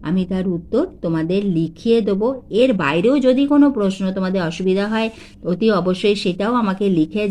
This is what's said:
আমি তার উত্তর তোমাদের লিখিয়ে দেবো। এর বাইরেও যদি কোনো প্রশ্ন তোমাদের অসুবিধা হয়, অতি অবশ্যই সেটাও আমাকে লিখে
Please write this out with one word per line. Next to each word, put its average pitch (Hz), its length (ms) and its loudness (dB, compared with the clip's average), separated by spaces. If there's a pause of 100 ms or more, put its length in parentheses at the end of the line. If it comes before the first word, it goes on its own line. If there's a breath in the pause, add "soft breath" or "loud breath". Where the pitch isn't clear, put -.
আমি 185 240 0
তার 185 140 -2 (120)
উত্তর 233 260 -2 (180)
তোমাদের 165 400 -2 (160)
লিখিয়ে 165 500 0
দেবো। 202 200 0 (340)
এর 262 80 4 (120)
বাইরেও 175 380 2
যদি 254 320 4
কোনো 285 160 6 (100)
প্রশ্ন 190 260 -2 (140)
তোমাদের 185 320 -2
অসুবিধা 190 440 0
হয়, 226 160 -2 (420 loud breath)
অতি 180 160 0 (120)
অবশ্যই 185 440 0
সেটাও 196 380 0
আমাকে 196 240 -2 (120)
লিখে 160 340 0